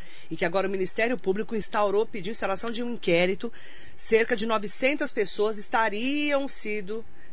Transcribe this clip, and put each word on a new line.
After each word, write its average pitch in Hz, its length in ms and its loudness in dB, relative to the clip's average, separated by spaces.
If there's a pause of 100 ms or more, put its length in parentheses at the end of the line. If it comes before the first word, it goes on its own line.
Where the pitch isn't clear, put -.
(300)
e 165 40 -2
que 180 120 0
agora 190 200 2
o 190 40 0
Ministério 208 480 0
Público 202 360 0
instaurou, 208 520 2
pediu 202 240 -4
instalação 214 400 -2
de 233 120 -4
um 240 120 -2
inquérito? 185 580 2 (460)
Cerca 226 360 4
de 208 120 0
novecentas 247 640 0
pessoas 208 460 0
estariam 262 920 0
sido, 214 560 -4 (280)